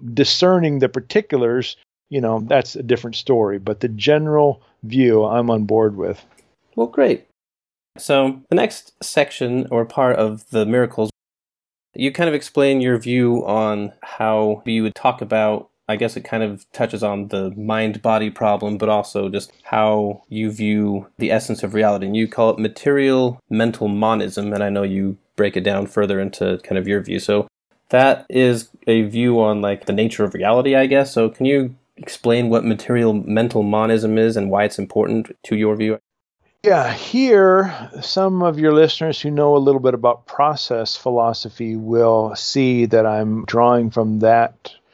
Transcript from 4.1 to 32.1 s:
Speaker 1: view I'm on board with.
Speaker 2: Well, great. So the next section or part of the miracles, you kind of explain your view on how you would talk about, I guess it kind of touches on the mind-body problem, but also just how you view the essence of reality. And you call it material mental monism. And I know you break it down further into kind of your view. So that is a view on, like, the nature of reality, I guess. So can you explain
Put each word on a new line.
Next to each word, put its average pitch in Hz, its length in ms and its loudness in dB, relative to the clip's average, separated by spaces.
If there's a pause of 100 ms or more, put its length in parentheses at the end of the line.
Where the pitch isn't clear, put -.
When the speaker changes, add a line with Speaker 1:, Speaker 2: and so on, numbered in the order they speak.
Speaker 1:
view 113 400 4
I'm 117 260 0
on 110 140 0
board 107 320 2
with. 95 280 -6 (520)
Speaker 2:
Well, 233 120 -2
great. - 400 0 (680)
So 135 520 0
the 165 60 0
next - 480 -4
section 127 680 -2
or 117 140 0
part 127 320 0
of 107 340 -4
the 110 140 0
miracles, 113 460 -2 (800)
you 131 180 -4
kind 170 180 -2
of 151 40 -2
explain 139 480 0
your 127 160 0
view 120 480 0
on 104 560 -2
how 107 640 -2
you 113 180 -2
would 110 120 -4
talk - 260 -2
about, 107 480 -2 (200)
I 107 80 -2
guess 113 180 -4
it 95 80 -12
kind 113 200 -4
of 104 280 -8
touches 117 320 -4
on 101 240 -4
the 95 240 -6
mind-body 107 800 -2
problem, 104 480 -2
but 107 100 -2
also 104 400 -2
just 101 240 -8 (120)
how 107 680 -2
you 110 200 -6
view 104 580 -2 (100)
the 117 120 -4
essence 110 320 -2
of 98 120 -8
reality. 104 320 0
And 98 100 -4
you 110 140 0
call 113 220 2
it - 60 -2
material 127 800 0 (120)
mental 113 400 -2
monism. 104 640 -2
And 101 100 -2
I 101 60 -2
know 101 140 -2
you 98 340 -4 (180)
break 101 220 0
it 92 80 -4
down 98 220 -2
further 98 340 -2
into 98 420 -4
kind 95 140 -4
of 92 100 -4
your 101 140 0
view. 92 180 -6
So 104 280 -2 (420)
that 131 400 4
is 123 400 0 (180)
a 113 140 4
view 117 400 0
on, 107 200 2
like, 101 240 -2
the 101 80 -2
nature 107 300 0
of 98 100 -2
reality, 123 400 2
I 135 120 4
guess. 135 260 2
So 113 160 2
can 110 180 -4
you 135 300 0 (220)
explain 120 520 -2